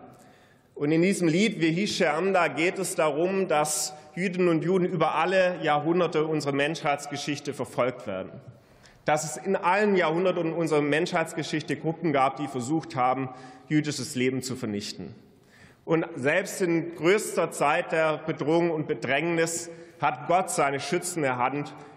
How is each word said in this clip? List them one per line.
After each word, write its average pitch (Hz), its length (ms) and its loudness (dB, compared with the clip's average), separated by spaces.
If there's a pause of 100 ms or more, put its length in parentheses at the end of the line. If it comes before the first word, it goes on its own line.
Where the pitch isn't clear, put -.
(760)
Und 147 160 0
in 165 100 4
diesem 180 240 2
Lied 170 340 2
Vehi 165 260 0
She'amda 175 640 2
geht 165 300 -2
es 185 160 -4
darum, 175 540 2
dass 151 460 0 (200)
Jüdinnen 180 340 0
und 160 140 4
Juden 180 240 2
über 160 300 0
alle 180 460 2
Jahrhunderte 156 640 2
unserer 151 280 -2
Menschheitsgeschichte 143 1000 -2
verfolgt 123 540 -2
werden. 92 240 -6 (760)
Dass 151 200 2
es - 200 -8
in 190 120 0
allen 196 400 4
Jahrhunderten 170 560 2
unserer 156 300 2
Menschheitsgeschichte 156 960 0
Gruppen 160 360 -2
gab, 135 240 4
die 147 100 -6
versucht 135 480 -4
haben, 131 340 0 (380)
jüdisches 147 480 -2
Leben 127 260 0
zu 123 140 -6
vernichten. 104 600 -8 (680)
Und 165 220 0 (100)
selbst 170 460 0
in 170 340 0
größter 180 540 2
Zeit 165 420 0
der 160 240 2
Bedrohung 160 540 0
und 156 180 -4
Bedrängnis 160 800 -2 (320)
hat - 280 -2
Gott 170 220 2
seine 139 300 0
schützende 156 560 -2
Hand 139 380 -2 (220)